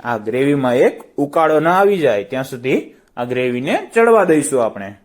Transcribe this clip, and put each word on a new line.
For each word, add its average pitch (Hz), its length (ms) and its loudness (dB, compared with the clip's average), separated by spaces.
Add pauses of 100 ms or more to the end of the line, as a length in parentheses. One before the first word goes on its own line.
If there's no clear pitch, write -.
આ 120 140 -4
ગ્રેવીમાં 127 580 0
એક 170 280 0 (140)
ઉકાળો 156 420 2
ન 160 80 0
આવી 196 300 2
જાય 117 260 0
ત્યાં 131 200 -6
સુધી 131 520 -4 (220)
આ 123 60 -6
ગ્રેવીને 127 720 -4
ચડવા 226 280 4
દઈશું 139 420 2
આપણે. 101 400 -8